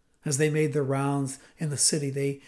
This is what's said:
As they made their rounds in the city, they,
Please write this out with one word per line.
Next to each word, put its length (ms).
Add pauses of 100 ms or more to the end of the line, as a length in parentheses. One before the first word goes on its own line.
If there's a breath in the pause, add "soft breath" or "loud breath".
(260)
As 120
they 120
made 240
their 100
rounds 540 (220 soft breath)
in 100
the 80
city, 320
they, 380